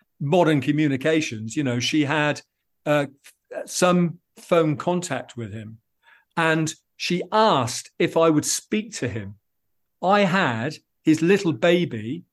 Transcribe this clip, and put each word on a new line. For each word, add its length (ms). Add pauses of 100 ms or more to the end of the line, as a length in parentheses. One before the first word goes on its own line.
(180)
modern 440
communications, 920
you 60
know, 160
she 280
had, 340 (460)
uh, 200 (600)
some 520 (180)
phone 400
contact 600
with 160
him. 260 (580)
And 380 (220)
she 340
asked 680
if 180
I 140
would 160
speak 480
to 140
him. 260 (680)
I 180
had 560 (260)
his 200
little 300
baby 800